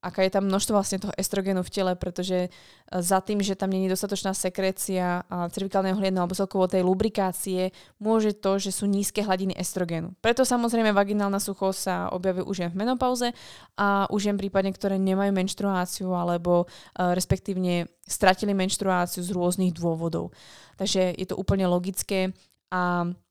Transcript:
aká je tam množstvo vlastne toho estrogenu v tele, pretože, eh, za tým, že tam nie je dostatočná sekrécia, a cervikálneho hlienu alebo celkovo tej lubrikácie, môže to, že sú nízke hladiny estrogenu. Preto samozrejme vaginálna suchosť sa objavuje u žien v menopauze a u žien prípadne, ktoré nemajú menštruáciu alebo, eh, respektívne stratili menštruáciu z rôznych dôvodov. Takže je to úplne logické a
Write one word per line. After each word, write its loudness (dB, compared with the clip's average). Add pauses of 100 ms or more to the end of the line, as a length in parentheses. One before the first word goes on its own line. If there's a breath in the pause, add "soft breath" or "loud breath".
aká -2
je 4
tam 2
množstvo 0
vlastne 0
toho -6
estrogenu 0
v -16
tele, 0
pretože, -2
eh, -10
za 2
tým, 0
že -2
tam 0
nie 0
je 0
dostatočná -4
sekrécia, -2
a -2
cervikálneho 0
hlienu 0
alebo -2
celkovo 2
tej 2
lubrikácie, 0 (240 loud breath)
môže 2
to, 0
že -4
sú -4
nízke 0
hladiny 0
estrogenu. -4
Preto 4
samozrejme 2
vaginálna 2
suchosť -2
sa -2 (180)
objavuje -2
u -4
žien -4
v -4
menopauze 0 (460 loud breath)
a 2
u 2
žien 0
prípadne, 0
ktoré 0
nemajú 2
menštruáciu -2
alebo, 2 (240 loud breath)
eh, 2
respektívne -2 (180)
stratili 2
menštruáciu 0
z -4
rôznych 2
dôvodov. -2 (400 loud breath)
Takže 0
je -6
to -6
úplne 0
logické -2 (380 soft breath)
a 0 (240)